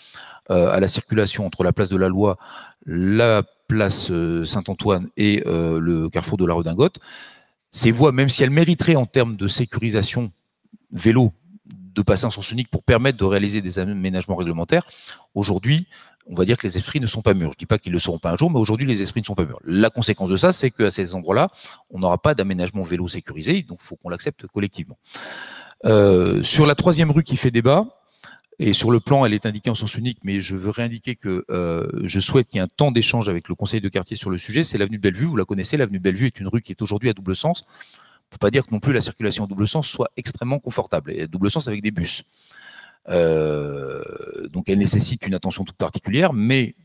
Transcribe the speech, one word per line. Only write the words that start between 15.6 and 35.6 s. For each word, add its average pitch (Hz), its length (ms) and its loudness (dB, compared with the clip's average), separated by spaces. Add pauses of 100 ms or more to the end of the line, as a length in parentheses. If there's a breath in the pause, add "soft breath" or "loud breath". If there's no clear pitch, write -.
on 90 80 -14
va 90 100 2
dire 113 140 2
que - 80 -8
les 90 100 -4
esprits 98 240 -4
ne 123 60 -2
sont 110 160 -4
pas 101 120 4
mûrs. 85 180 -2
Je - 60 -20
dis - 80 -14
pas 107 120 0
qu'ils 90 140 -6
ne 87 40 0
le 85 40 0
seront 82 180 -4
pas 85 140 -2
un 87 40 0
jour, 165 140 2
mais 147 80 2
aujourd'hui, 113 280 0
les 117 140 0
esprits 98 200 -4
ne 104 60 -8
sont 101 80 -8
pas 92 100 0
mûrs. 65 200 -10
La 101 260 2
conséquence 117 380 -2
de 95 80 2
ça, 175 160 4
c'est 135 180 0
qu'à 107 200 0
ces 92 240 -6
endroits-là, 95 340 0 (420 loud breath)
on 92 80 -12
n'aura 90 200 2
pas 151 160 2
d'aménagement 95 480 -2
vélo 87 260 -4
sécurisé, 85 540 -4
donc - 200 -16
il - 40 -20
faut 85 100 -16
qu'on - 120 -14
l'accepte 90 380 -8
collectivement. 104 520 -6 (840 loud breath)
Euh, 98 580 6
sur - 240 6
la 147 80 4
troisième 165 360 2
rue 151 120 4
qui 131 140 -2
fait 127 140 2
débat, 127 340 4 (720 loud breath)
et 107 140 2
sur 113 180 2
le 117 100 6
plan, 139 260 4
elle 107 80 2
est 104 100 -4
indiquée 107 240 -4
en 117 60 -2
sens 107 220 -6
unique, 120 280 -6
mais 98 160 -2
je 92 160 -6
veux 95 140 -4
réindiquer 117 440 -6
que, 92 360 -6
euh, 85 360 -2 (180)
je 95 160 -2
souhaite 127 280 2
qu'il - 80 -8
y 101 40 0
ait 92 40 0
un 90 40 -4
temps 147 220 2
d'échange 117 380 0
avec 87 200 -4
le 90 60 -4
conseil 104 280 -4
de 98 80 -4
quartier 98 260 -6
sur - 140 -8
le 90 80 -4
sujet, 123 260 -2
c'est 135 140 -4
l'avenue 101 200 -4
Bellevue. 98 280 0
Vous 165 100 -2
la 98 80 0
connaissez, 98 320 -2